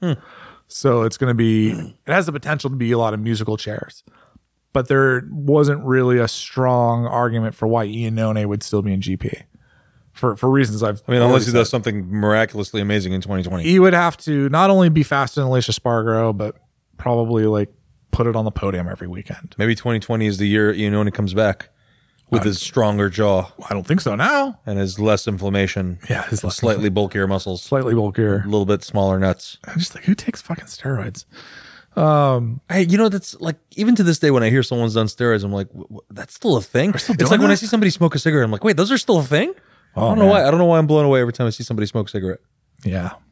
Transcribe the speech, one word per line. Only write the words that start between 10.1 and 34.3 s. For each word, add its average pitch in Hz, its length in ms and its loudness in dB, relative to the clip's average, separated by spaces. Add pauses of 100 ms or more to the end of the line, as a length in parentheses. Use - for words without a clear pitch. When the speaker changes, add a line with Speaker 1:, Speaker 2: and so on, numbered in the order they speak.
Speaker 2:
For, 117 240 -2
for 127 140 0
reasons 117 340 0
I've 107 240 -2
Speaker 1:
I 123 60 -2
mean, 120 80 4
unless 123 220 6
Speaker 2:
already - 20 -2
Speaker 1:
he 120 80 -2
does 117 160 4
Speaker 2:
said. - 20 -6
Speaker 1:
something 104 400 -4
miraculously 107 680 0
amazing 101 320 -2
in 92 80 -2
twenty 95 200 -4
twenty. 87 220 -4
Speaker 2:
He 175 160 4
would 185 140 6
have 175 240 0
to 139 320 -2
not 170 200 4
only 185 200 6
be 156 140 4
faster 139 380 -2
than 131 80 -2
Aleix 127 200 0
Espargaro, 113 680 0
but 107 200 -6 (400)
probably, 117 480 0
like, 107 240 0 (420)
put 117 160 0
it 113 80 -2
on 113 80 -2
the 107 80 -4
podium 90 380 -6
every 90 180 -12
weekend. - 500 -14
Speaker 1:
Maybe 113 160 0
twenty 113 260 -2
twenty 110 280 -2
is 98 100 -2
the 104 100 -2
year 107 260 2
Iannone 104 400 -2
comes 98 200 -4
back 104 360 -2 (600)
with 110 120 0
Speaker 2:
I 98 40 -4
Speaker 1:
his 98 160 -2
stronger 104 480 0
jaw 95 400 0 (200)
Speaker 2:
I 101 40 -4
don't 98 140 -8
think 180 140 0
so 110 140 -4
now. 277 500 0
Speaker 1:
and 104 120 -4
his 98 220 -4
less 107 280 0
inflammation 98 720 -2 (120)
Speaker 2:
Yeah, - 180 -4
his 110 140 -4
Speaker 1:
and 101 80 -4
Speaker 2:
less - 80 -8
Speaker 1:
slightly 113 160 0 (140)
Speaker 2:
inflammation. 95 60 0
Speaker 1:
bulkier 98 340 0
muscles. 95 360 -4
Speaker 2:
Slightly 127 320 0
bulkier. 104 460 0
Speaker 1:
A 98 40 -4
little 104 200 0
bit 101 180 0
smaller 98 340 0
nuts. 95 480 -2
Speaker 2:
I'm - 140 -6
just - 160 -6
like, - 80 -18
who 185 100 2
takes - 280 -4
fucking - 240 -10
steroids? - 580 -6 (720)
Um, 135 640 2 (100)
Speaker 1:
Hey, 185 160 2
you 180 120 2
know, 220 120 4
that's, 196 300 -6
like, 160 160 -4 (220)
even 220 180 4
to 208 80 2
this 170 160 4
day, 151 120 4